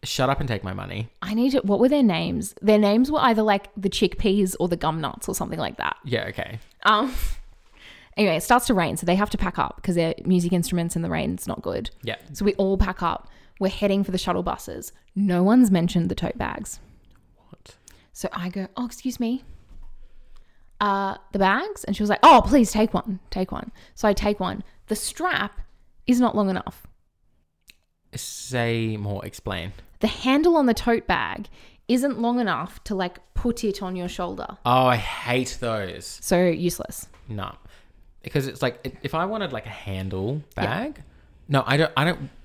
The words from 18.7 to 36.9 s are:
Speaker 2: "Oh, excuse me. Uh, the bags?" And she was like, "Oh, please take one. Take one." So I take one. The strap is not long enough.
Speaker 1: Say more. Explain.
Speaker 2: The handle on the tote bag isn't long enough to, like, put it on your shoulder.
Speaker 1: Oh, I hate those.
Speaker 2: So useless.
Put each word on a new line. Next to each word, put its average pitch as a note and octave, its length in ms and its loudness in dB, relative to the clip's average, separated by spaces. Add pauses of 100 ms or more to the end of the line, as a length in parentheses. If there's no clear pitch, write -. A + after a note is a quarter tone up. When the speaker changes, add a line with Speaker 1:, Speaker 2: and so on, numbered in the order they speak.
Speaker 2:
"Oh, B3 80 -4
excuse B3 360 -8
me. A#3+ 220 -2 (1400)
Uh, G3 360 0 (160)
the G3+ 60 -2
bags?" A#3+ 460 2
And G3+ 120 -4
she G#3+ 60 -2
was G#3 80 0
like, - 120 2
"Oh, C4+ 220 12
please A#3 280 6
take A3 200 2
one. - 280 -4 (100)
Take F#3+ 220 -4
one." - 180 -10 (240)
So - 140 0
I G#3 40 6
take G#3 280 0
one. F#3+ 240 -6 (240)
The A3 80 -2
strap - 640 -4 (460)
is B3 140 4
not A#3+ 160 2
long G3 140 2
enough. - 360 -8 (1300)
Speaker 1:
Say A#2 840 -4
more. G2+ 280 -6
Explain. F2+ 480 -8 (280)
Speaker 2:
The A3 60 0
handle D4+ 500 4
on C#4+ 100 4
the A3+ 80 4
tote A#3 320 0
bag E3 420 -2 (400)
isn't B3+ 320 2
long A#3+ 200 0
enough F3 440 -4
to, G#3 100 -6
like, F3+ 240 -4 (160)
put A#3 300 -2
it G3+ 180 -2
on F#3 140 -6
your F3+ 120 -6
shoulder. F#3 380 -8 (180)
Speaker 1:
Oh, B2+ 220 4
I B2 100 4
hate A#2+ 640 -4
those. G#2 600 -6
Speaker 2:
So F3+ 240 2
useless. - 600 -4 (200)